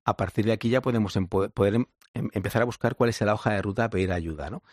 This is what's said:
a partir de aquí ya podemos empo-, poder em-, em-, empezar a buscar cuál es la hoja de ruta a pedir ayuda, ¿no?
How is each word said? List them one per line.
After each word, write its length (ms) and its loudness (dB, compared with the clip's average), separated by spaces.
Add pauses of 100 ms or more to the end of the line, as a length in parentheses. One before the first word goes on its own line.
a 120 0
partir 280 -2
de 80 2
aquí 160 -2
ya 120 4
podemos 360 0
empo-, 340 0
poder 240 2
em-, 120 2 (260)
em-, 200 -6
empezar 300 0
a 40 2
buscar 280 -2
cuál 160 2
es 100 -4
la 140 2
hoja 180 -2
de 100 0
ruta 220 -2
a 60 -2
pedir 220 0
ayuda, 380 -6
¿no? 120 -12 (100)